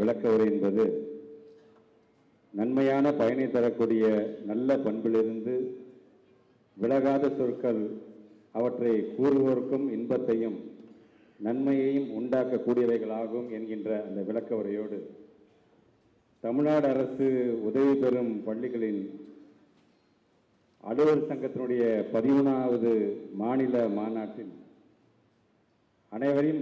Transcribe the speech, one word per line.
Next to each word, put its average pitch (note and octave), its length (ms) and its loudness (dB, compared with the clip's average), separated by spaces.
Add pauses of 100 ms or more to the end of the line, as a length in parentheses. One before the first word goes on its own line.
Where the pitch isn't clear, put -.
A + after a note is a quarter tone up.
விளக்க A2+ 320 2
உரை A2 200 4
என்பது, G2 340 2 (1700)
நன்மையான C3+ 680 2
பயனை B2+ 320 2
தரக்கூடிய A2+ 560 2 (400)
நல்ல C3 280 2 (100)
பண்பிலிருந்து A2+ 680 0 (1300)
விலகாத C#3 540 2
சொற்கள் A#2+ 440 0 (760)
அவற்றை A#2+ 380 2 (240)
கூறுவோர்க்கும் C3+ 680 2 (120)
இன்பத்தையும் A2+ 580 0 (880)
நன்மையையும் C3+ 720 0
உண்டாக்கக்கூடியவைகளாகும் A#2+ 1300 0 (120)
என்கின்ற G#2+ 480 -4
அந்த G2 140 -6 (100)
விளக்க A2+ 200 -4 (120)
உரையோடு, G#2 360 -6 (1400)
தமிழ்நாடு C#3+ 500 2
அரசு C3 340 0 (400)
உதவி C#3 340 4
பெறும் B2 320 2 (140)
பள்ளிகளின் A2+ 520 -4 (1900)
அலுவல் D3 400 4
சங்கத்தினுடைய B2+ 540 -2 (280)
பதிமூணாவது B2+ 800 2 (480)
மாநில B2+ 360 0 (200)
மாநாட்டில் G#2+ 560 -6 (1600)
அனைவரையும் C#3+ 500 0